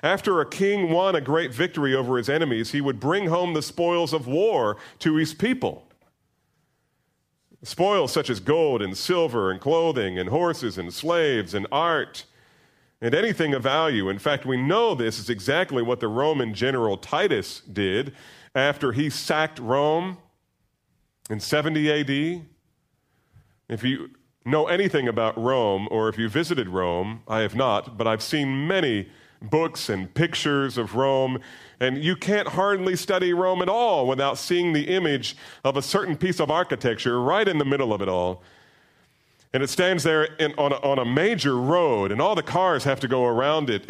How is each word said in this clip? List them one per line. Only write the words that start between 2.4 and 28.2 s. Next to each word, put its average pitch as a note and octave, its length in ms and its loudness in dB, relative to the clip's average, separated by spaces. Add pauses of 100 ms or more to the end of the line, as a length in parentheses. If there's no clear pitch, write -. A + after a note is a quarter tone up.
he C#3+ 100 -2
would C#3 180 -2
bring F3 280 0
home F3 260 0
the D#3 80 0
spoils E3+ 540 0
of C#3+ 120 -4
war C#3 520 2 (220)
to D#3 160 2
his D#3 180 0
people. A3 520 -2 (1800)
Spoils F3+ 480 2
such C#3+ 200 0
as G#2 100 -2
gold C#3+ 400 2
and F#2+ 160 -4
silver A#2+ 540 0
and F#2+ 100 -4
clothing C#3 580 0
and F#2 120 -4
horses C3 480 -2
and F2 120 -8
slaves C#3 640 0
and G2+ 180 -4
art D#3 540 -2 (800)
and A#2 120 0
anything E3+ 380 0
of C3+ 100 -2
value. C3+ 460 0
In G2 100 -4
fact, C#3+ 280 -2
we C3 100 0
know F#3 380 2
this A2+ 240 -2
is G#2 100 -10
exactly C3 540 0
what A#2+ 180 -2
the A#2 80 -2
Roman B2+ 460 0
general A2+ 420 0
Titus D3+ 640 -2
did G2+ 540 -2 (400)
after C#3 380 0
he C#3 180 -2
sacked D#3 480 -2
Rome D3+ 580 0 (1120)
in G#2+ 100 -4
seventy D3+ 520 0
A D3+ 120 0
D. D3+ 420 -2 (1200)
If A2+ 160 -8
you C3 240 -4 (360)
know D3+ 220 2
anything E3+ 420 0
about A2+ 280 0
Rome, A2+ 540 2
or A2 180 0
if G#2+ 80 -4
you A2+ 100 -2
visited C3+ 440 -2
Rome, F#2 580 -2
I A2 120 0
have G#2 140 -2
not, A#2 440 0
but A2+ 80 -2
I've A2 160 0